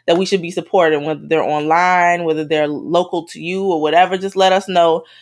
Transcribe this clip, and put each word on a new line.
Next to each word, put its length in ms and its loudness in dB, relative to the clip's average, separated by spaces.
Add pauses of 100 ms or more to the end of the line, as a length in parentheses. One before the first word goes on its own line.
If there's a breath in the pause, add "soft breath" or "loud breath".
that 120 2
we 80 0
should 160 -2
be 100 -10
supporting, 540 0
whether 200 -6
they're 160 0
online, 840 0
whether 180 -2
they're 240 -2
local 600 -2
to 140 -16
you 220 -6
or 180 0
whatever. 360 2
Just 180 -8
let 160 4
us 160 0
know, 360 2 (180 loud breath)